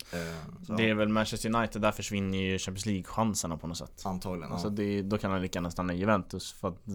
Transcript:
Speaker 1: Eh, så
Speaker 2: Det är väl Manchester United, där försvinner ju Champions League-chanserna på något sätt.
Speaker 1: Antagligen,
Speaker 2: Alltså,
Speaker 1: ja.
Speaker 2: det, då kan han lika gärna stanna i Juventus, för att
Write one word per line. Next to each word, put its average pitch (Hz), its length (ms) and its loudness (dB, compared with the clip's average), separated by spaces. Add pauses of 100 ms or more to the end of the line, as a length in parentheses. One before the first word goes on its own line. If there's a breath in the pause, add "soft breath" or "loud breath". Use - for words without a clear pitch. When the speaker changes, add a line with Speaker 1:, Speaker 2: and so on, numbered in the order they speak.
(140)
Speaker 1:
Eh, 82 540 -8
så 107 60 -4
Speaker 2:
Det 110 160 6
är 110 40 4
väl 107 160 4
Manchester 110 460 2
United, 113 260 0
där 107 100 6
försvinner 98 460 -2
ju 95 200 2
Champions 95 280 -4
League-chanserna 98 720 0
på 82 100 -8
något 85 100 -4
sätt. - 280 -12
Speaker 1:
Antagligen, 90 460 -4
Speaker 2:
Alltså, 107 160 -2
Speaker 1:
ja. 104 60 0
Speaker 2:
det, 101 280 2
då 101 160 2
kan 101 140 0
han 95 100 2
lika 92 180 -2
gärna 87 120 0
stanna 90 220 0
i 87 40 0
Juventus, 95 560 2
för - 140 -6
att 92 140 -4 (140)